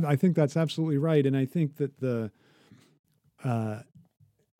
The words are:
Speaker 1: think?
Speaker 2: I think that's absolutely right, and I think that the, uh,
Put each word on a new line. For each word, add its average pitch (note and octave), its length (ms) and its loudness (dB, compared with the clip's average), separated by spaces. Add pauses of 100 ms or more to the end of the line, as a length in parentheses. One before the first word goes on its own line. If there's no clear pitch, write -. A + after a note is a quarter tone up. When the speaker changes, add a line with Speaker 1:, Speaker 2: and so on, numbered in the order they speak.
Speaker 1:
think? E3 40 0
Speaker 2:
I D3 120 2
think F3+ 200 2
that's D3+ 200 2
absolutely D#3+ 420 -2
right, D3+ 260 4
and C3+ 120 2
I C3+ 100 2
think D3 300 -2
that C#3 240 -6
the, A#2 300 -2 (1120)
uh, A2+ 360 -2 (800)